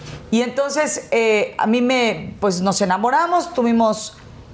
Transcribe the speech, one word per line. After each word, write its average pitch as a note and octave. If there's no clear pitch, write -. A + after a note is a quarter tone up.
Y A3+
entonces, C#4
eh, A3
a -
mí A#3+
me, A#3+
pues F3+
nos F#3+
enamoramos, C4+
tuvimos, A3+